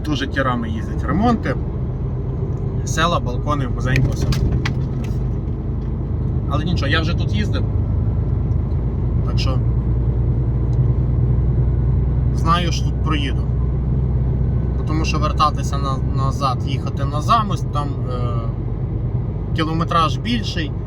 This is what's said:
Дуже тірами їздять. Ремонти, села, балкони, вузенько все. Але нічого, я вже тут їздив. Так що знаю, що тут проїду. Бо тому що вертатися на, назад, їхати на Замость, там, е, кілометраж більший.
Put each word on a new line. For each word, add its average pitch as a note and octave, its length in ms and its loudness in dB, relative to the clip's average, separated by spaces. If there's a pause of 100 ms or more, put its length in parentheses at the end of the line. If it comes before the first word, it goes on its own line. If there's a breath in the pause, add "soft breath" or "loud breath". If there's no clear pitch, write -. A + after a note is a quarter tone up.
Дуже C#3 220 2
тірами B2 420 0
їздять. - 360 -2
Ремонти, A3 520 2 (1300)
села, D#3+ 360 2
балкони, C#3 460 -2
вузенько B2 440 2
все. - 160 0 (2250)
Але - 140 0
нічого, D#3+ 260 0
я D#3+ 100 2
вже D#3+ 140 0
тут - 200 0
їздив. - 300 0 (1600)
Так - 120 0
що - 200 2 (2750)
знаю, - 380 2
що - 120 0
тут - 180 0
проїду. - 400 0 (1400)
Бо - 60 -2
тому - 200 0
що - 140 0
вертатися C3+ 600 0
на, C3 200 -2 (180)
назад, C3 500 0
їхати - 380 -2
на D3 160 -2
Замость, A3 520 0
там, - 160 -2 (220)
е, - 280 -2 (1160)
кілометраж D#3+ 600 0
більший. F#3+ 560 -2 (140)